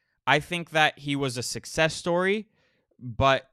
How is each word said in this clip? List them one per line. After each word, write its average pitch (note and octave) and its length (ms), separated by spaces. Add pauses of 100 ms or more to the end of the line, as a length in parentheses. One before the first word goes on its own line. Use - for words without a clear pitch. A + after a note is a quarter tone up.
(280)
I C#3+ 140
think E3+ 300
that D#3 280
he C#3+ 160
was C3+ 220
a A#2+ 60
success D#3 500
story, F#3 540 (520)
but C3 540